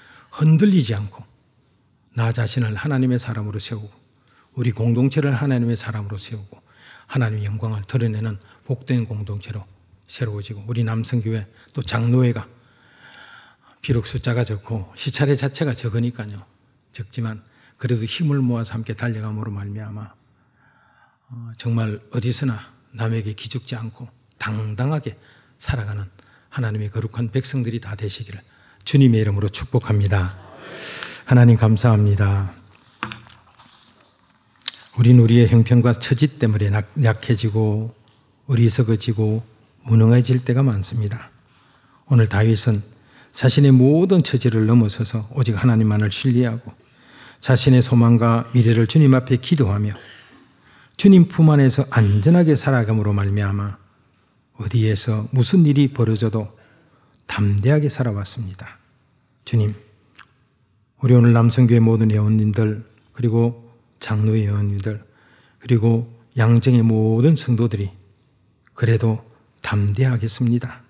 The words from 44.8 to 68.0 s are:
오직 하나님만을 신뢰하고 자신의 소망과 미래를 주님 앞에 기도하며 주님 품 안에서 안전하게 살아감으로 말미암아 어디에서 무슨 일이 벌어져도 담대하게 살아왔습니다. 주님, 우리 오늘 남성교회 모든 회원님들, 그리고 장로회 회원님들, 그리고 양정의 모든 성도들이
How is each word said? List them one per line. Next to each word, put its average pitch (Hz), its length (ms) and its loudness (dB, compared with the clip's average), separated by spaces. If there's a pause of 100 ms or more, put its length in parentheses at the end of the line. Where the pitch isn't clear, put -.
오직 117 260 -2
하나님만을 107 500 2
신뢰하고 120 600 -2 (680)
자신의 127 420 4
소망과 117 720 2
미래를 117 340 4
주님 143 260 4
앞에 127 240 2
기도하며 104 540 -2 (1080)
주님 185 300 8
품 160 220 4
안에서 139 400 4
안전하게 139 640 4
살아감으로 110 580 0
말미암아 101 640 -2 (800)
어디에서 110 720 -2
무슨 143 340 2
일이 139 280 2
벌어져도 110 640 -2 (680)
담대하게 107 640 0
살아왔습니다. 101 880 -8 (640)
주님, 107 300 0 (1200)
우리 123 140 4
오늘 120 200 6
남성교회 117 460 4
모든 113 300 2
회원님들, 107 760 0 (300)
그리고 117 580 -2 (280)
장로회 107 480 0
회원님들, 101 560 -4 (560)
그리고 117 520 0 (260)
양정의 117 440 4
모든 113 540 2
성도들이 113 560 -2 (800)